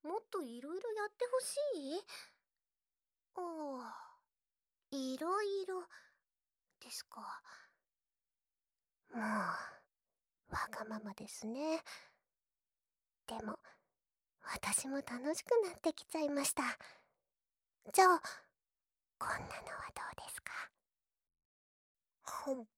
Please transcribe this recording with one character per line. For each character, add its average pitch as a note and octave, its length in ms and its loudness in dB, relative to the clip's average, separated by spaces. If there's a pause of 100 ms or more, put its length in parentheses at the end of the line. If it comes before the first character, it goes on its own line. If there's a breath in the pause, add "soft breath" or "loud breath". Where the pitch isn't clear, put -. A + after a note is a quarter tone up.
も E4+ 160 0
っ A4+ 120 -4
と F#4+ 120 -2
い A#3+ 180 -6
ろ D4+ 160 -6
い G4 40 -4
ろ A#4 120 -2
や G#4+ 140 0
っ G#4 40 -4
て - 160 -2
ほ B4+ 140 4
し C#5 160 -4 (180)
い？ D4+ 300 -4 (1300 loud breath)
あ F#4 60 -6
あ、 C#4+ 800 -6 (720)
い C4 280 0
ろ F#4 240 2
い G4 240 0
ろ F#4 220 -4 (920 loud breath)
で B3+ 100 -16
す - 160 -8
か。 - 360 -12 (1700 loud breath)
も A#3+ 80 -2
う、 - 20 2
わ G#3+ 360 2 (1120 loud breath)
が - 140 -6
ま A3 160 -4
ま G#3 140 -8
で G#3 120 -10
す - 200 -10
ね。 D4+ 360 0 (1400 loud breath)
で A3+ 160 -8
も、 G#3+ 160 -6 (840 loud breath)
私 - 440 0
も C4+ 120 -2
楽 C4+ 360 -2
し - 80 -4
く - 80 -2 (140)
な F4 100 -2
っ - 60 -16
て D#4+ 120 4
き - 120 -8
ち - 120 -8
ゃ D#4 40 2
い D4 80 4
ま C#4+ 160 2
し - 100 2
た。 D3 240 2 (1120 loud breath)
じ F#4+ 100 10
ゃ F4+ 120 12
あ、 E4 80 4 (960 loud breath)
こ - 80 -2
ん - 40 0
な - 60 0
の - 40 -4
は - 60 -8 (480)
ど - 80 -6 (100)
う - 20 -12 (100)
で - 80 -10
す - 100 -10
か？ - 280 -8 (1500)
ほ - 300 -4
ん。 A#3+ 260 -4